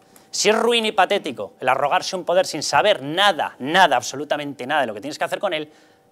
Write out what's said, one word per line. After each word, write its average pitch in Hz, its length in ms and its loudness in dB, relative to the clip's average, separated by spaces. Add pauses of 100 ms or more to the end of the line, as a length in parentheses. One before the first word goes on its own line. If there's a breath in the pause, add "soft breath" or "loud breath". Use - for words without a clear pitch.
(320 soft breath)
si - 180 0
es 220 80 4
ruin 226 300 2
y 208 60 -4
patético 180 680 -2
el 127 100 0
arrogarse 143 460 0
un 175 100 -6
poder 180 220 2
sin 147 160 -6
saber 156 400 2
nada, 156 560 0
nada, 156 360 4
absolutamente 143 720 -6
nada 147 160 0
de 123 60 0
lo 107 80 -8
que 104 60 -12
tienes 143 180 -10
que 175 60 -2
hacer 180 140 -6
con 190 140 -2
él, 151 180 -6 (400 soft breath)